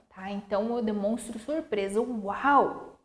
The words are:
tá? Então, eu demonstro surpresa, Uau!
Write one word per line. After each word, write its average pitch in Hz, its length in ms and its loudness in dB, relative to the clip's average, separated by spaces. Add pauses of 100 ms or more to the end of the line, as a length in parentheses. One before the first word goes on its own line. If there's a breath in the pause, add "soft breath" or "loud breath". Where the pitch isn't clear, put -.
tá? 190 220 -12
Então, 202 480 -2
eu 240 60 -2
demonstro 214 560 -2
surpresa, 214 600 -2
Uau! 233 1040 2